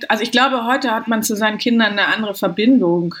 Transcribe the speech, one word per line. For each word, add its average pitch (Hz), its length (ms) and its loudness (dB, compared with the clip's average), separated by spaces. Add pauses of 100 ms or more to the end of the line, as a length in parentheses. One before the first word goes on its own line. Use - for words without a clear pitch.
also 214 140 0
ich 226 80 -4
glaube, 254 340 2
heute 254 280 -2
hat 220 160 -4
man 226 140 0
zu 220 120 -2
seinen 214 240 -2
Kindern 226 340 2
eine 196 140 0
andere 202 280 -2
Verbindung, 180 840 2